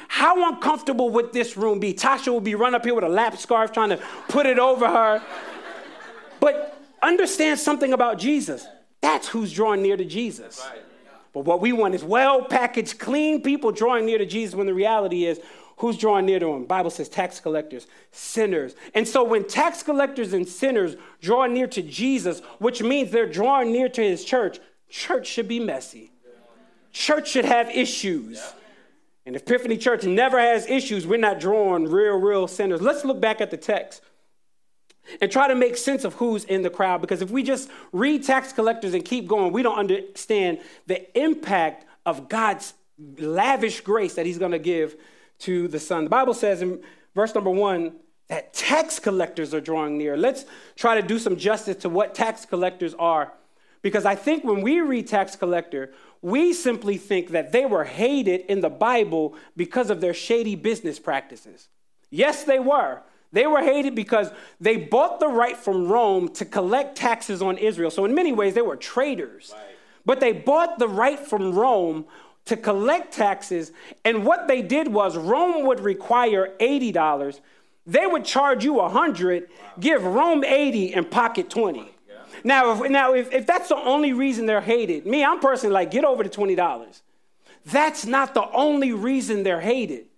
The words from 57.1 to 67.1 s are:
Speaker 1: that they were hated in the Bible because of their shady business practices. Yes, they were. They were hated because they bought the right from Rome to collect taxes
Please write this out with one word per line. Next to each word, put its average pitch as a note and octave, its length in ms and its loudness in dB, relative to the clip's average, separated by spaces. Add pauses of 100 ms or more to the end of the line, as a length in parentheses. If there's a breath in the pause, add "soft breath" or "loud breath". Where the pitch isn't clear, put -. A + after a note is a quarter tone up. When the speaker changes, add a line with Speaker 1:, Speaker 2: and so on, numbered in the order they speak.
Speaker 1:
that D#3+ 200 -2
they C4 160 2
were F#3+ 160 0
hated G3 600 0
in G3 180 -2
the D#3+ 100 0
Bible E3 640 0 (220 loud breath)
because G3+ 340 -2
of F3 100 -2
their F3 140 0
shady A3+ 400 0
business F3+ 460 -4
practices. C3 640 -8 (420)
Yes, C#4+ 360 0
they C4 160 4
were. B3 420 0 (300 soft breath)
They C4 160 4
were D4 140 4
hated C#4 340 2
because G#3+ 340 0 (300 loud breath)
they G#3+ 160 2
bought G#3+ 420 2
the D4+ 80 2
right A#3+ 300 2
from F#3 320 -2
Rome G3 460 2
to G3+ 100 -8
collect A#3+ 520 -2
taxes A3 460 -2